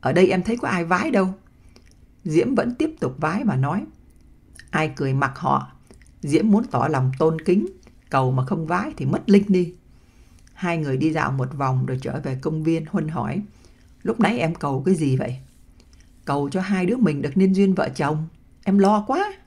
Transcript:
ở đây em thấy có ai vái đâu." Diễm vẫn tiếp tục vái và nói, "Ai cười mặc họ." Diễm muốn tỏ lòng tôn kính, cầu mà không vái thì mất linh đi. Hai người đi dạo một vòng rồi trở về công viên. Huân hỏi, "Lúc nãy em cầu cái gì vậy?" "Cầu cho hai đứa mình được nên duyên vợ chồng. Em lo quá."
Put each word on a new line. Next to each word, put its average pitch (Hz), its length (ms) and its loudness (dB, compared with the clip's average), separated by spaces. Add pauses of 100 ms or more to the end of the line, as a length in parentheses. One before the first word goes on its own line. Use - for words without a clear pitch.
ở 131 120 -2
đây 180 180 6
em 180 120 0
thấy 226 140 -2
có 254 120 -4
ai 180 160 -2
vái 180 260 -2
đâu." 190 240 0 (880)
Diễm 175 300 2
vẫn 233 200 0
tiếp 311 160 -2 (100)
tục 127 180 -4
vái 170 260 -2
và 165 120 2
nói, 151 280 -2 (840)
"Ai 151 260 -2
cười 135 180 -2
mặc 135 220 0
họ." 135 360 -2 (500)
Diễm 160 280 2
muốn 202 140 4
tỏ 127 260 -2
lòng 131 280 0
tôn 160 220 2
kính, 196 260 2 (440)
cầu 131 220 2
mà 131 140 0
không 156 200 -4
vái 180 300 -2
thì 135 100 -6
mất - 240 -2
linh 202 180 8
đi. 180 260 2 (800)
Hai 170 240 -4
người 143 180 -2
đi 156 160 0
dạo 156 200 0
một 131 240 -2
vòng 131 300 0
rồi 127 160 -4
trở 131 180 -6
về 131 220 -6
công 156 200 -4
viên. 160 240 0
Huân 156 220 -2
hỏi, 160 340 -4 (600)
"Lúc - 180 -2
nãy 220 180 4
em 165 160 0
cầu 139 320 -4
cái 185 80 6
gì 143 220 2
vậy?" 127 200 -4 (880)
"Cầu 143 260 -2
cho 185 100 -2
hai 185 260 0
đứa 226 100 0
mình 156 260 2
được 143 120 -4
nên 190 180 4
duyên 190 220 4
vợ 180 220 0
chồng. 156 320 -2 (360)
Em 196 140 4
lo 208 280 4
quá." 381 260 -2 (140)